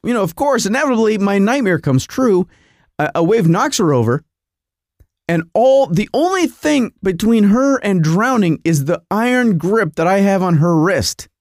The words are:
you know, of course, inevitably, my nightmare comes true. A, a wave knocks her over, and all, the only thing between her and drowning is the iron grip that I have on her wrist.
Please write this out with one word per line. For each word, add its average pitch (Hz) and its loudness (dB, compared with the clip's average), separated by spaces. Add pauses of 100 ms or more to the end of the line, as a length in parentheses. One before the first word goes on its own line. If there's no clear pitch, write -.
you 226 -4
know, 226 -2
of 170 -6
course, 277 -2
inevitably, 226 0
my 196 0
nightmare 202 0
comes 131 -2
true. 196 -2 (500)
A, 151 -2
a 170 0
wave 180 2
knocks 214 0
her 170 0
over, 120 0 (1040)
and 170 -2 (100)
all, 262 4
the 151 -2
only 349 0
thing 277 -2 (100)
between 208 0
her 254 2
and 190 -2
drowning 190 0
is 151 0
the 165 -2
iron 233 0
grip 185 -2
that 165 0
I 190 2
have 196 2
on 180 0
her 165 2
wrist. 160 -2 (120)